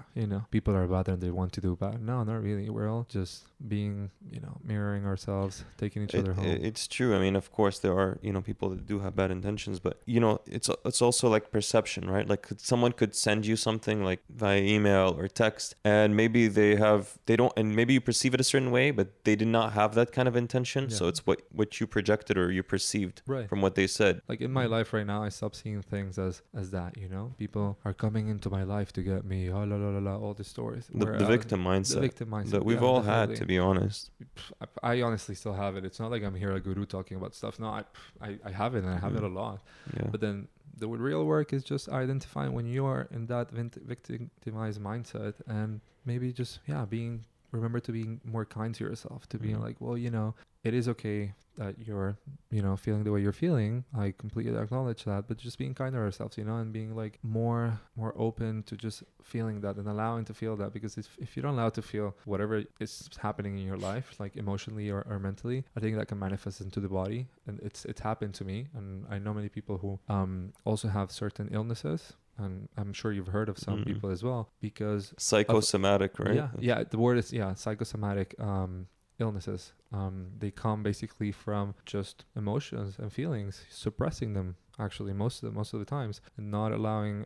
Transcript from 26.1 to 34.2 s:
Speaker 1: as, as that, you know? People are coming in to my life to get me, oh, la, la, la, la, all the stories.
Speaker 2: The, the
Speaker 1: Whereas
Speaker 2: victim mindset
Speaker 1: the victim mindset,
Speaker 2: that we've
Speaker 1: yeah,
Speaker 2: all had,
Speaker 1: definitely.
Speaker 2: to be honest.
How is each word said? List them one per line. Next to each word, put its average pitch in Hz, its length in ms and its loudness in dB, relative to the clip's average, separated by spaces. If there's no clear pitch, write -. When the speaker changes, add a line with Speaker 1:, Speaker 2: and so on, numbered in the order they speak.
Speaker 1:
as, 92 240 -2
as 92 160 -6
that, 87 260 -4
you 98 120 -8
know? 104 280 -8
People 101 480 -2
are 101 80 0
coming 107 360 0
in 107 120 -2
to - 80 -2
my 95 140 0
life 101 300 -2
to 98 100 -2
get 95 220 0
me, 95 240 -2
oh, 98 140 0
la, 101 120 0
la, 101 140 0
la, 98 100 0
la, 98 180 0
all 104 160 -4
the 104 100 -10
stories. 117 440 -8
Speaker 2:
The, - 120 -8
the 104 60 4
Speaker 1:
Whereas 110 220 2
Speaker 2:
victim 110 360 4
mindset 95 320 4
Speaker 1:
the 135 60 2
victim 127 280 -2
mindset, 104 220 -4
Speaker 2:
that 101 140 4
we've 113 160 4
Speaker 1:
yeah, 123 60 6
Speaker 2:
all 127 140 6
had, 110 280 4
Speaker 1:
definitely. 113 80 -4
Speaker 2:
to - 80 -2
be 92 140 4
honest. 95 520 4